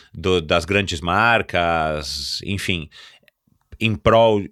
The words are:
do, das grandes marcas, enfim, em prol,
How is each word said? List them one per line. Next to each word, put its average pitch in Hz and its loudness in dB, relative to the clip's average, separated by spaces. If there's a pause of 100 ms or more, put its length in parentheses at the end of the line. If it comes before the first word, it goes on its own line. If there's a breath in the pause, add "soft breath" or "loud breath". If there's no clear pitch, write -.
(140)
do, 90 0
das 82 0
grandes 90 -2
marcas, 85 0
enfim, 92 -4 (880 loud breath)
em 110 0
prol, 110 4 (100)